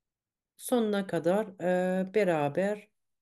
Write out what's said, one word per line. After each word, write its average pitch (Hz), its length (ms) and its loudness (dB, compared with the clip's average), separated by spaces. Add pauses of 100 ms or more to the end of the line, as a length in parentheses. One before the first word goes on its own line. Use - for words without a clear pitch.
(560)
sonuna 208 500 0
kadar, 175 400 0
e, 185 680 -2
beraber 180 720 0 (340)